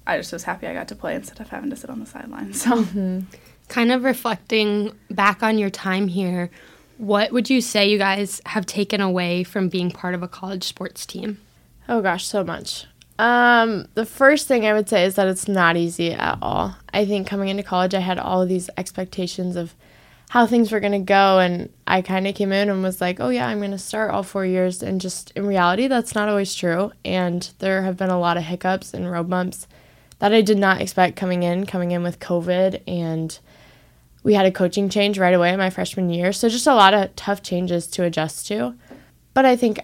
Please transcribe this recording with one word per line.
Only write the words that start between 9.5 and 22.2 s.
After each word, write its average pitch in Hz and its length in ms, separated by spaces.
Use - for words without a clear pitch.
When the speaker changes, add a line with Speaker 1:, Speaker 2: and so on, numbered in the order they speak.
Speaker 3:
being 175 220
part 180 240
of 175 80
a 175 60
college 185 360
sports - 400
team? 202 340
Speaker 2:
Oh 240 120
gosh, 185 240
so 202 180
much. - 440
Um, 233 720
the 220 120
first 277 400
thing 240 180
I 214 80
would 214 160
say 190 160
is 190 120
that 196 100
it's 190 220
not 175 280
easy 170 360
at - 280
all. - 360
I 208 100
think 196 220
coming 196 220
into 196 160
college, 185 280
I 196 60
had 185 200
all 185 240
of 185 60
these 180 280
expectations 185 800
of 170 180
how 240 160
things 233 240
were 220 100
gonna 202 200
go, 196 380
and 180 300
I 185 160
kinda 190 300